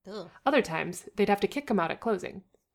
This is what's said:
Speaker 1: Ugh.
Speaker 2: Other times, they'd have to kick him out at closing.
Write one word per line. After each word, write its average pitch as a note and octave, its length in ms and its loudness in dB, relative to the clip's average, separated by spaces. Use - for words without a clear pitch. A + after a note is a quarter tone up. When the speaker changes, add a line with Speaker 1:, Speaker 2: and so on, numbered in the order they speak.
Speaker 1:
Ugh. G3 180 -12
Speaker 2:
Other C4+ 180 6
times, D#3+ 440 -4
they'd G3+ 140 4
have G3+ 100 4
to G3+ 80 2
kick C#4+ 220 -4
him G3+ 100 4
out E3 100 0
at - 100 -6
closing. G3 420 -4